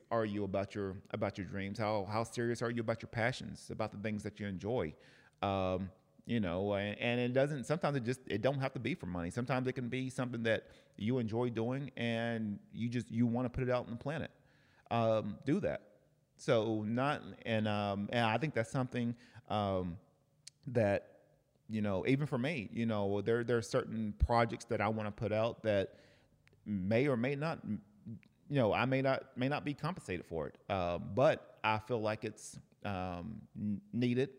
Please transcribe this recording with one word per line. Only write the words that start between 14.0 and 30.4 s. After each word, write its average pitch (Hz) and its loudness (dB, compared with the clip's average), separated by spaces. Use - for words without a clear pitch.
Um, 110 4
do 165 2
that. 78 -2
So 110 2
not, 123 0
and, 110 2
um, 104 0
and 120 2
I 110 2
think 143 0
that's 113 0
something, 123 -2
um, 95 0
that, 110 2
you 110 0
know, 98 0
even 135 4
for 143 -2
me, 127 -2
you 117 0
know, 104 2
there, 117 2
there 120 2
are 117 0
certain 110 -2
projects 117 2
that 104 0
I 104 4
wanna 107 0
put 104 -2
out 110 2
that, 101 4
may 104 4
or 131 4
may 127 0
not, 143 -2
you 104 -2
know, 123 6
I 101 4
may 131 4
not, 135 2
may 127 0
not 139 -2
be 147 -2
compensated 143 -6
for 78 -4